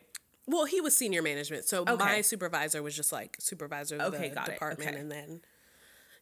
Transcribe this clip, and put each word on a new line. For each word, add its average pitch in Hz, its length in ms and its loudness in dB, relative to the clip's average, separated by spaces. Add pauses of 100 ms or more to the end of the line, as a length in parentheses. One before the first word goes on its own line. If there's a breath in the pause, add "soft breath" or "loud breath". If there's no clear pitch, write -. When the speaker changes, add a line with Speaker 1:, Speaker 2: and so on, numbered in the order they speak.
(480)
Speaker 1:
Well, 311 180 4
he 359 160 2
was 302 160 4
senior 190 240 2
management, 147 440 -2
so 190 160 2
Speaker 2:
Okay. 214 140 4
Speaker 1:
my 202 260 4
supervisor 165 600 0
was 147 140 -4
just, 151 160 0
like, 113 280 -6
supervisor 151 580 -4
of 170 180 0
Speaker 2:
Okay, 160 140 -2
Speaker 1:
the 143 60 -8
Speaker 2:
got 123 120 -4
it. 110 60 -4
Speaker 1:
department, 151 380 -4
Speaker 2:
Okay. 147 80 -6
Speaker 1:
and 147 120 -8
then, 151 300 -10 (800 loud breath)